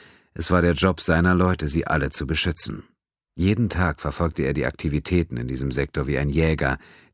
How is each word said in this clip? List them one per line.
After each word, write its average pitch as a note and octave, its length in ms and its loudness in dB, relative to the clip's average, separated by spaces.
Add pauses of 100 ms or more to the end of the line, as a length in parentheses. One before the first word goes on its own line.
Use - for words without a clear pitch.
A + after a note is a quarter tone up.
(340)
es - 160 -4
war F2+ 120 4
der F2 120 4
Job F#2 280 2
seiner F2 340 4
Leute, F2+ 320 2
sie D2 180 -2
alle C#2 240 0
zu - 160 -6
beschützen. - 580 -2 (520)
Jeden G2 340 2
Tag E2 300 -2
verfolgte D#2 440 -2
er C2+ 100 0
die C#2 120 -2
Aktivitäten D2+ 720 -2
in A#1+ 140 -6
diesem C2 240 -4
Sektor C#2 340 -2
wie C#2 100 0
ein C#2+ 120 -2
Jäger, D2 480 0 (360)